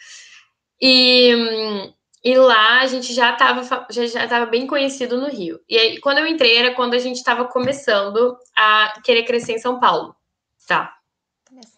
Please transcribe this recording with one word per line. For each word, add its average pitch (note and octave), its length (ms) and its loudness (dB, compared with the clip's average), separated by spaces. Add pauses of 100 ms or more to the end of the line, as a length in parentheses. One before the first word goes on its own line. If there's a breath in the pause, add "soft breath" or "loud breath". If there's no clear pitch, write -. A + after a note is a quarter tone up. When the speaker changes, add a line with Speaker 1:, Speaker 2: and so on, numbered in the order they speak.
(800 loud breath)
Speaker 1:
E, B3+ 560 4
hum, A3 580 -4 (300)
e B3+ 140 2
lá A#3+ 440 6
a C4+ 60 2
gente B3 280 -6
já B3 180 2
tava B3 320 0
fa-, B3 260 -6
já, A#3+ 160 -4
já A3+ 220 -6
tava A#3+ 160 0
bem A#3 220 -2
conhecido C4+ 520 -4
no C#4 100 -4
Rio. F3+ 380 -10
E A3+ 120 0
aí, A3 220 0
quando C#4 180 0
eu D#4 80 0
entrei, C4 320 2
era B3 160 0
quando A#3+ 180 -4
a B3 60 0
gente B3 260 -8
tava A#3+ 220 -2
começando B3 880 -2 (180)
a G#3+ 480 0
querer A#3 200 0
crescer A#3 320 -4
em A3+ 40 -6
São B3 220 -6
Paulo, F#3 340 0 (540)
tá? D#3+ 240 -4 (560)
Speaker 2:
Começando. B3+ 300 -20